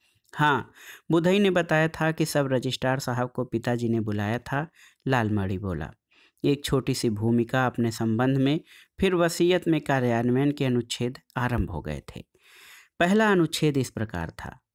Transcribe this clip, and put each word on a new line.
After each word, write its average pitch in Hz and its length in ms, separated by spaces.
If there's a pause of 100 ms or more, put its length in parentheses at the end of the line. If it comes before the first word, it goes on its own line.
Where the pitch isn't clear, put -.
(360)
"हाँ, 143 360 (400)
बुधई 170 280
ने 202 100
बताया 165 380
था 160 240
कि 156 140
सब 143 260
रजिस्ट्रार 131 480
साहब 123 320
को 127 120
पिताजी 120 460
ने 113 100
बुलाया 107 400
था," 143 300 (380)
लालमणि 107 500
बोला। 87 340 (540)
"एक 143 200
छोटी 131 280
सी 123 160
भूमिका 117 560
अपने 117 260
संबंध 117 460
में, 139 220 (400)
फिर 185 160
वसीयत 175 520
में 156 140
कार्यान्वयन 123 720
के 143 140
अनुच्छेद 123 520 (200)
आरंभ 123 340
हो 82 100
गए 73 200 (140)
थे। - 80 (760)
पहला 208 320
अनुच्छेद 156 460
इस 127 120
प्रकार 87 400
था, - 460